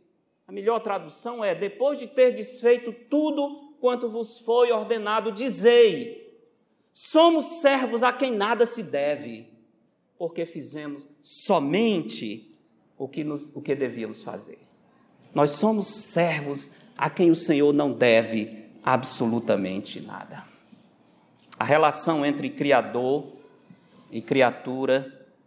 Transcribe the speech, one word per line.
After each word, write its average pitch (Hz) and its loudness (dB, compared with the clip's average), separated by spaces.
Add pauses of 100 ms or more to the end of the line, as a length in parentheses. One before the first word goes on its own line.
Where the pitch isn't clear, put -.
(460)
A 185 -20
melhor 202 -2
tradução 214 -8
é: 185 0
"Depois 240 -2
de 240 -12
ter 254 4
desfeito 233 0 (160)
tudo 285 -2
quanto 247 0
vos 220 -8
foi 240 4
ordenado, 214 -2
dizei: 208 2 (540)
'Somos 320 2
servos 262 2
a 247 4
quem 254 -2
nada 226 0
se 233 -4
deve, 139 -6 (680)
porque 170 -6
fizemos 147 -12 (140)
somente 156 -2 (440)
o 135 -8
que 151 -10
nos, 147 -10
o - -14
que 147 -4
devíamos 117 -6
fazer.'" - -16 (720)
Nós 147 4
somos 214 0
servos 151 -2 (280)
a 156 -2
quem 170 4
o 165 4
Senhor 147 2
não 143 0
deve 113 2 (180)
absolutamente 113 -2
nada. - -16 (1120)
A 110 -2
relação 147 2
entre 143 -2
criador 135 0 (800)
e 113 -8
criatura, 131 0 (200)